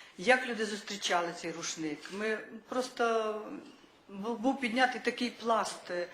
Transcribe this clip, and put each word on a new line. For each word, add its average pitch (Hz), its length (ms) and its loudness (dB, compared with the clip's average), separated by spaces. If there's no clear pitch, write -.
Як 247 300 6
люди 220 180 0
зустрічали 190 720 0
цей 165 160 -6
рушник? 156 480 -4
Ми 214 280 -2
просто, 226 640 2
бу-, 202 260 -4
був 254 240 2
піднятий 247 420 4
такий 247 280 0
пласт, 214 640 0
е, 175 220 -2